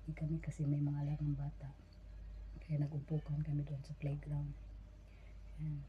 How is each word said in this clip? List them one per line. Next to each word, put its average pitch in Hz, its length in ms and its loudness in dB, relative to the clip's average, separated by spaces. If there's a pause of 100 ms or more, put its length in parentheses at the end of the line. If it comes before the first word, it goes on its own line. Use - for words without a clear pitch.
Hindi 156 100 -2
kami 156 240 2
kasi 147 320 2
may 147 140 6
mga 143 180 4
alagang 147 320 4
bata. 139 380 -2 (880)
Kaya 147 240 4
nag-umpukan 151 560 2
kami 147 240 2
doon 139 160 -4
sa - 160 -6
playground. 147 560 0 (1040)
Ayan. 151 320 0